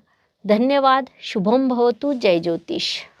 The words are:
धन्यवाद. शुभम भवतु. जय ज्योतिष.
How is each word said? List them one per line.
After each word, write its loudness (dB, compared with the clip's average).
धन्यवाद. 2
शुभम 0
भवतु. 0
जय 2
ज्योतिष. -6